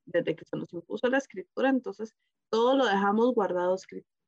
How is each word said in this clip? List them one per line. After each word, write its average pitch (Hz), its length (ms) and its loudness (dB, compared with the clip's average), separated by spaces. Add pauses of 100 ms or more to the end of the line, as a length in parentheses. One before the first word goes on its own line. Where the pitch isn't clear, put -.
desde 165 300 -2
que 170 100 -18
se - 120 -8
nos 160 160 -10
impuso 185 340 -6
la 254 100 2
escritura, 233 520 -4
entonces 226 460 -4 (340)
todo 240 260 2
lo 269 100 2
dejamos 208 480 2
guardado 180 420 0
escrito, 185 320 -12 (200)